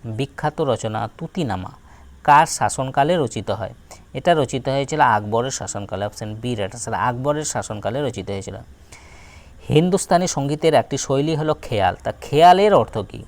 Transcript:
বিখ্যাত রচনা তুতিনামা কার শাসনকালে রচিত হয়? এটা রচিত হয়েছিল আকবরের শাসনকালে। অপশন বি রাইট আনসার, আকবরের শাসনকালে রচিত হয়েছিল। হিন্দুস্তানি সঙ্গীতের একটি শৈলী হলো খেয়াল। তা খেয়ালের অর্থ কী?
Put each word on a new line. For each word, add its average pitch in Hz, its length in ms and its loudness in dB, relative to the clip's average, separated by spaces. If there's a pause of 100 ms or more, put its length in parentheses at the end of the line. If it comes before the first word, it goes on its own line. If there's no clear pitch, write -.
(180)
বিখ্যাত 143 420 -4
রচনা 110 400 -2 (180)
তুতিনামা 117 540 -6 (560)
কার 151 180 8 (120)
শাসনকালে 135 580 0
রচিত 117 340 -2
হয়? 98 240 -4 (440)
এটা 175 160 0
রচিত 135 340 0
হয়েছিল 139 320 -2 (160)
আকবরের 113 420 -2
শাসনকালে। 101 480 -6
অপশন 104 280 -10
বি 117 200 -6
রাইট 98 200 -6
আনসার, 117 200 -8
আকবরের 127 580 -2
শাসনকালে 107 500 -6
রচিত 107 320 -6
হয়েছিল। 98 220 -10 (1120)
হিন্দুস্তানি 180 600 2
সঙ্গীতের 151 460 0
একটি 135 240 2
শৈলী 143 420 0
হলো 156 120 0 (140)
খেয়াল। 95 280 0 (100)
তা 110 60 -2 (140)
খেয়ালের 180 500 6
অর্থ 117 220 2 (140)
কী? 113 180 -14